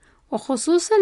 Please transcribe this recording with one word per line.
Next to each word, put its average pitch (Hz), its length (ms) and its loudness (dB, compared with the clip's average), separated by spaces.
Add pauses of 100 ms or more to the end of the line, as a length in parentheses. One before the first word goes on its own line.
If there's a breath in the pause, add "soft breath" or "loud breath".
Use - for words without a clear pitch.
(320)
وخصوصًا 320 680 -2